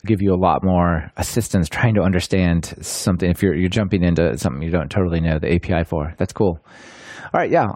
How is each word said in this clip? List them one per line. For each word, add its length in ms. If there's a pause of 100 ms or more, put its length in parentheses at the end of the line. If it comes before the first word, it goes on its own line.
give 160
you 140
a 60
lot 240
more 520
assistance 520
trying 260
to 80
understand 800
something 500
if 140
you're, 100
you're 140
jumping 340
into 360
something 240
you 80
don't 200
totally 300
know 180
the 140
A 80
P 120
I 120
for. 340
That's 140
cool. 260 (760)
All 60
right, 120
yeah, 240